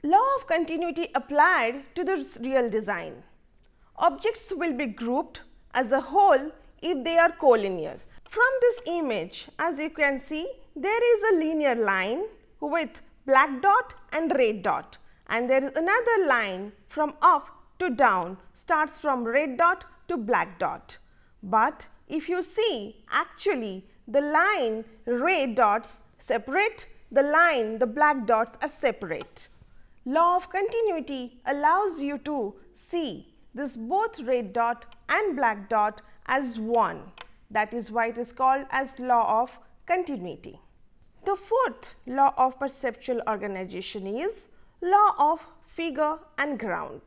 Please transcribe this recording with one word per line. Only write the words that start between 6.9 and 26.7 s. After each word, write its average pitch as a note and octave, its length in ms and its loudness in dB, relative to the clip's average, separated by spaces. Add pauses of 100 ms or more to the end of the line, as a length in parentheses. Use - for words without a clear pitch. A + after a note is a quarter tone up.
they E4 140 2
are E4+ 140 6
collinear. G3 680 2 (300)
From A#4+ 200 2 (120)
this A#4+ 240 4
image, B3 640 -4 (100)
as D#4 180 -2
you D#4 120 -6
can C#4+ 280 0
see, D#4 300 -8 (260)
there A4+ 420 2
is G#4 180 2
a E4+ 40 6
linear D#4 380 2
line G#3+ 480 0 (380)
with D4+ 400 -4 (240)
black C4+ 360 4
dot G4+ 320 4 (200)
and D#4 180 0
red G#3+ 320 0
dot, D#3+ 340 -4 (300)
and A#3 220 -2
there C4+ 160 4
is C#4 100 -6
another G4+ 500 2
line G#3 460 0 (160)
from D4+ 340 -4
up D#4 280 4 (300)
to F#4 100 -2
down, F#3+ 480 2 (160)
starts D#4 440 -2
from C4 280 -2
red C4 320 0
dot F4 260 2 (240)
to F4 80 -4
black G3 420 -2
dot. - 400 -8 (460)
But A3 440 0 (200)
if D#4 220 -8
you F4+ 120 -2
see, C4 680 -4
actually A#3+ 720 -4 (220)
the C4 140 2
line D4 640 0 (200)
red C4+ 500 0
dots A3+ 460 2 (160)
separate, C#4 680 -2 (260)